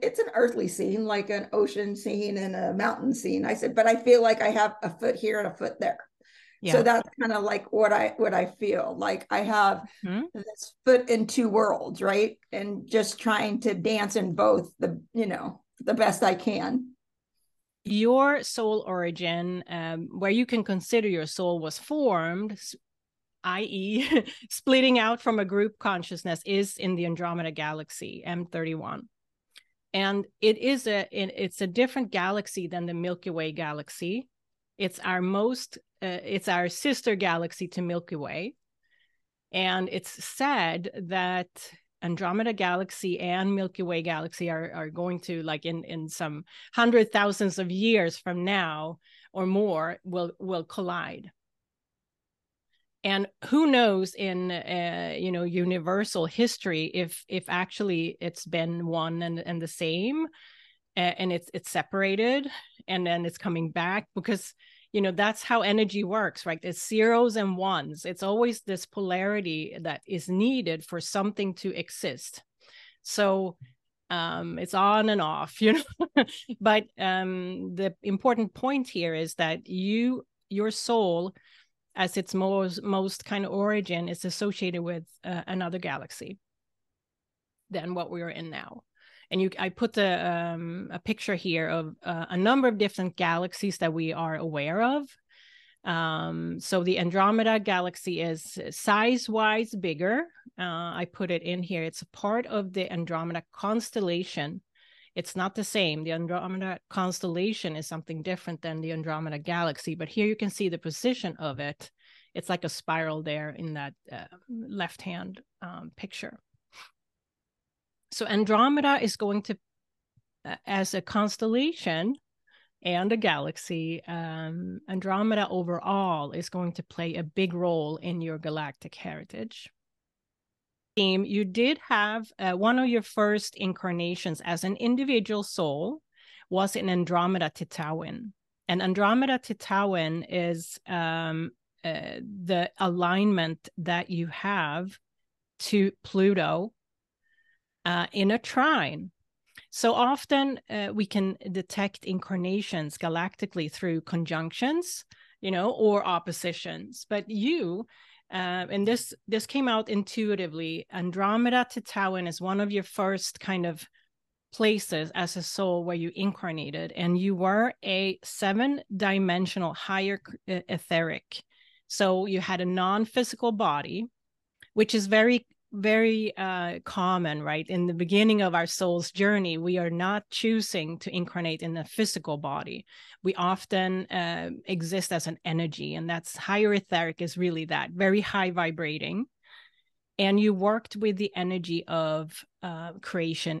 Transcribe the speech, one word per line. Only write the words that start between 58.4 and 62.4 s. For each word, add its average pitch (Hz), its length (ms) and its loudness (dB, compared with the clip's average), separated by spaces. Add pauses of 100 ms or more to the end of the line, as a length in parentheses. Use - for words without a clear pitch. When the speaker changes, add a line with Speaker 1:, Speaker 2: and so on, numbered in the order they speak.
Speaker 2:
been 170 420 -2
one 165 360 -2
and, 170 180 -4
and 170 220 -6
the 165 60 -6
same, 202 580 -2 (720)
a-, 190 40 0
and 180 320 0
it's, 170 220 -4
it's - 160 -10
separated 196 800 0 (380)